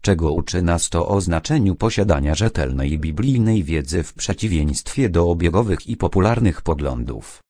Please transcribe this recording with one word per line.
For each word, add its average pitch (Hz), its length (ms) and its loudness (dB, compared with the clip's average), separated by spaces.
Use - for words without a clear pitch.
Czego 80 300 2
uczy 87 300 -2
nas 85 260 0
to 85 200 0
o 101 120 0
znaczeniu 95 540 0
posiadania 78 600 2
rzetelnej 69 640 0
biblijnej 110 680 0
wiedzy 78 380 -2
w - 120 -10
przeciwieństwie 87 960 -2
do 85 200 2
obiegowych 87 580 0
i 113 100 -4
popularnych 104 680 2
poglądów? 64 880 -4